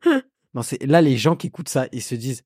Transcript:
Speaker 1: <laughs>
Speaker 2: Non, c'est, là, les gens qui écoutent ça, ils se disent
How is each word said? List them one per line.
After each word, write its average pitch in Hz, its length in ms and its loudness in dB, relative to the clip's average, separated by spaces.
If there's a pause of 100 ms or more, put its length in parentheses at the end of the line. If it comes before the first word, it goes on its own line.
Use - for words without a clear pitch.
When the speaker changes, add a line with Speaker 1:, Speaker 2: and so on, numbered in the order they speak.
Speaker 1:
<laughs> 349 60 2 (440)
Speaker 2:
Non, 123 80 -4
c'est, - 240 -6
là, 160 160 6
les 139 160 4
gens 147 180 2
qui - 120 -8
écoutent - 200 -12
ça, 131 240 -2
ils 120 100 -8
se - 140 -8
disent 120 300 -8